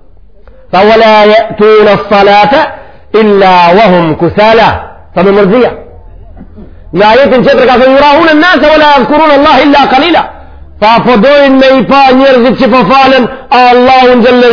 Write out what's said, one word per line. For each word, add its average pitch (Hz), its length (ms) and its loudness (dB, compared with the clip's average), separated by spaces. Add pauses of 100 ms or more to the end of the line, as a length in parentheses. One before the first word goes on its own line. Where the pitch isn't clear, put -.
(720)
Tha, 175 100 -2
"Wa 214 160 2
la 220 180 2 (100)
ya'tuna 214 680 0
as-salata 202 680 0 (520)
illa 202 400 0 (240)
wa 220 160 2
hum 160 220 -2
kusala." 208 540 0 (420)
Tha 175 120 -4
me 196 80 0
mërzia. 202 400 0 (1200)
Në 185 120 -2
ajetin 233 380 0
qëtër 269 240 0
ka 254 100 0
thënë, 262 180 0
"Yura'una 294 360 0
an-nasa 302 380 0
wa 311 80 2
la 302 160 0
yadhkuruna 294 400 0
Allah 285 280 0
illa 285 260 0
qalila." 302 360 -2 (540)
Tha, 208 140 0 (120)
"Po 233 80 0
dojnë 269 480 2
me 262 80 2 (120)
i 220 60 -2
pa 277 260 0
njerëzit 254 460 0
që 269 140 -2
po 254 140 0
falen, 262 380 0 (240)
Allahun 247 720 2
Gjelle 247 320 2